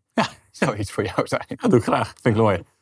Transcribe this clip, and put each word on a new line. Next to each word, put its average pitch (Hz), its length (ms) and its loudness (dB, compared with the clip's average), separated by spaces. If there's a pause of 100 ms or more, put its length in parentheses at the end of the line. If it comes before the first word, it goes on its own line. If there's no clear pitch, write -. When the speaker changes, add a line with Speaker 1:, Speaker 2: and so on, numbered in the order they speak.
(140)
Speaker 1:
Ja. - 140 0 (240)
Speaker 2:
Zou - 240 -2
iets 104 160 -6
voor 104 120 -4
jou - 240 -4
zijn. - 200 -4
Speaker 1:
Dat - 220 -4
doe - 100 8
ik - 60 0
graag. 131 360 -2
Vind 113 140 2
ik 110 60 2
mooi. 98 220 2 (180)